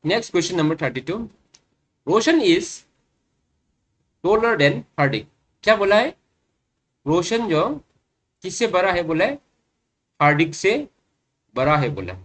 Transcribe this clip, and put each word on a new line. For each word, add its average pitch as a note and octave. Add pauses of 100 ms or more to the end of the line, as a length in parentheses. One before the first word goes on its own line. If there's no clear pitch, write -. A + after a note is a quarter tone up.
Next A3
question F3+
number D#3+
थर्टी C3
टू, E3+ (880)
Roshan A3+
is E3+ (1500)
taller A3
than C#3+ (200)
हार्दिक। C3+ (360)
क्या G#3+
बोला G3+
है, B3 (960)
Roshan F3+
जो F#3+ (600)
किससे A3
बड़ा F3+
है F3
बोला E3
है, C#4 (880)
हार्दिक D3+
से B3 (680)
बड़ा C#3+
है B2+
बोला। F#2